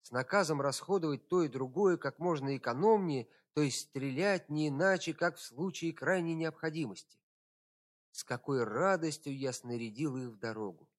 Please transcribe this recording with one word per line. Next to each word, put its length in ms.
с 100
наказом 500
расходовать 640
то 160
и 40
другое 500
как 220
можно 360
экономнее, 720
то 80
есть 200
стрелять 680
не 200
иначе, 440
как 240
в 40
случае 520
крайней 420
необходимости. 840
С 120
какой 400
радостью 720
я 160
снарядил 680
их 120
в 80
дорогу! 600